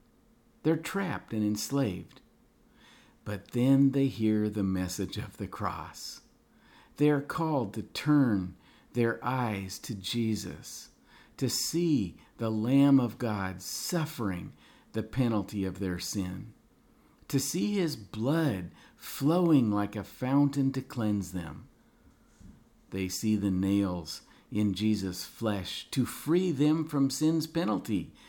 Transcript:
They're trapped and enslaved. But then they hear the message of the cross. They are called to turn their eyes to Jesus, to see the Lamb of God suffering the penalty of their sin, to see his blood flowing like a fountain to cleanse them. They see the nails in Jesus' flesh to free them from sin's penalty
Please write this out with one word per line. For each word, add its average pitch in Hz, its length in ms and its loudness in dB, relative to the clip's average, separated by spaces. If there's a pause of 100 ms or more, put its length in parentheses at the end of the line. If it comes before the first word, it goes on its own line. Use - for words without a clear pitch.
(640)
They're 160 140 2
trapped 160 560 -6
and 107 100 0
enslaved. 104 800 -2 (1040)
But 104 280 -8
then 135 400 4
they 139 160 2
hear 107 420 2
the 104 120 -2
message 92 540 -2
of - 220 -10
the 95 100 -8
cross. - 720 -8 (760)
They 147 100 4
are 143 140 4
called 143 520 -2
to 110 80 -6
turn 117 720 2 (380)
their 117 320 2
eyes 110 560 -2
to - 140 -8
Jesus, 104 960 -4 (480)
to 135 100 0
see 147 720 0 (180)
the 113 140 -2
Lamb 135 500 6
of 117 180 -2
God 95 440 -4
suffering 107 880 -4 (400)
the 110 100 -4
penalty 107 640 0
of 92 140 -4
their 92 200 -2
sin, 95 540 -6 (760)
to 139 140 0
see 202 320 -2
his 170 240 0
blood 113 720 -2 (260)
flowing 151 760 4
like 104 240 0
a 98 80 -4
fountain 139 680 2
to 131 100 -4
cleanse 104 500 -2
them. 80 360 -8 (1200)
They 95 180 -2
see 107 260 0
the 98 160 2
nails 95 720 0 (300)
in 104 220 0
Jesus' 95 500 0
flesh - 640 -6
to 123 160 0
free 180 460 0
them 151 320 2
from 139 260 2
sin's 160 380 0
penalty 104 640 -2 (160)